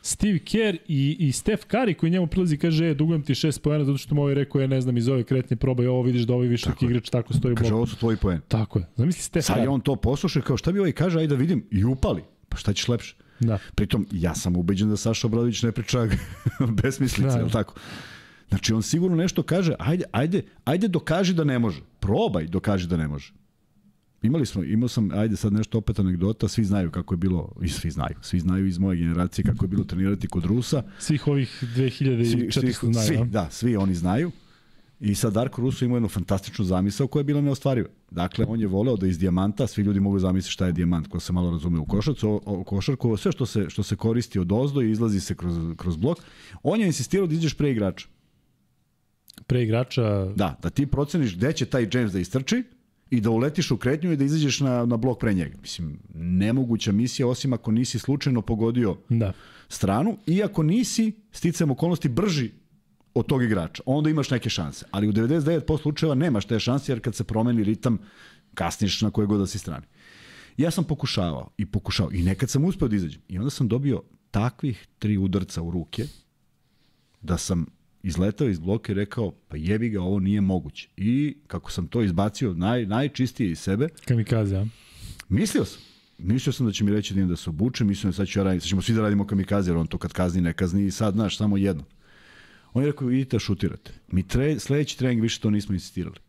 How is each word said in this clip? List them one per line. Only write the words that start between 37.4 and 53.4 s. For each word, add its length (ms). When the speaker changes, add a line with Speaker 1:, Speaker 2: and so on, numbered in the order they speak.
Speaker 2:
neostvariva. 480
Dakle, 360
on 140
je 60
voleo 300
da 100
iz 120
dijamanta, 480
svi 160
ljudi 180
mogu 180
zamisliti 340
šta 140
je 60
dijamant, 360
ko 120
se 120
malo 180
razume 280
u 80
košarcu, 440
o, 160
o, 180
košarku, 520
sve 160
što 140
se, 220
što 140
se 140
koristi 420
od 140
ozdo 300
i 80
izlazi 300
se 140
kroz, 200
kroz 200
blok, 220
on 180
je 60
insistirao 400
da 60
izađeš 220
pre 160
igrača. 360
Speaker 1:
Pre 180
igrača? 640
Speaker 2:
Da, 320
da 120
ti 160
proceniš 500
gde 160
će 140
taj 240
James 220
da 60
istrči 440
i 100
da 100
uletiš 400